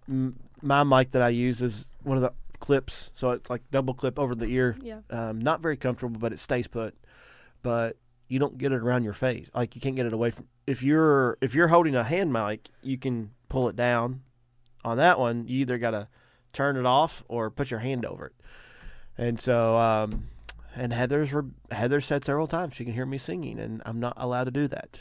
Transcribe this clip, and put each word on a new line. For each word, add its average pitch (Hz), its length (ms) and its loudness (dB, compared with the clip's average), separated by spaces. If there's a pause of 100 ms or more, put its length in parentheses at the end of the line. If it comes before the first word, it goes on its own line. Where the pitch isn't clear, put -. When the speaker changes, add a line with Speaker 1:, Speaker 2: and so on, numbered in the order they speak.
Speaker 1:
m-, 131 280 -2 (260)
my 143 200 4
mic 131 280 6
that 131 100 4
I 120 80 6
use 120 320 0
is 110 240 -4 (180)
one 135 140 0
of 127 60 2
the 123 100 0 (260)
clips, - 540 0
so 127 180 0
it's, - 180 -4
like, 123 200 -4
double 131 240 0
clip 131 240 -4
over 131 160 0
the 113 140 -4
ear. 123 340 2
Speaker 2:
Yeah. 220 200 -12 (100)
Speaker 1:
Um, 113 280 -4
not 151 220 0
very 156 160 -2
comfortable, 120 420 -4
but 113 140 -2
it - 60 -12
stays 123 280 -4
put. 113 280 -6 (640)
But 117 340 -2 (320)
you 131 120 0
don't 139 180 0
get 135 140 0
it 131 100 2
around 123 220 2
your 104 100 -4
face. 127 400 -2
Like, 120 220 -2
you 123 60 -18
can't 135 140 -4
get 123 120 0
it 113 60 -4
away 113 180 2
from, - 160 -10 (180)
if 127 160 -2
you're, 143 600 6
if 120 120 0
you're 165 140 6
holding 160 280 6
a 120 80 2
hand 143 300 0
mic, 107 360 -2 (120)
you 131 160 -6
can 117 320 -4 (200)
pull 127 200 0
it 95 60 -8
down 123 460 0 (680)
on 117 100 -2
that 165 220 6
one, 117 280 -2
you 127 120 -2
either 127 180 0
gotta 113 300 -2 (460)
turn 139 240 0
it 127 80 0
off 139 420 2
or 113 240 -2
put 139 200 -4
your 113 100 -4
hand 123 240 -4
over - 220 -10
it. - 80 -20 (840)
And 117 220 -2
so, 117 380 4
um, 110 500 2 (480)
and 120 180 -4
Heather's 135 400 0
re-, 147 180 -2 (200)
Heather 127 300 0
said 143 220 -2
several 147 240 0
times 165 280 -4
she 120 100 -10
can 117 80 -6
hear 127 120 -4
me 135 120 -6
singing, 135 420 -8
and 110 260 -8
I'm 113 140 -6
not 120 180 -2
allowed 123 280 -2
to 127 60 -4
do 143 160 0
that. - 340 -10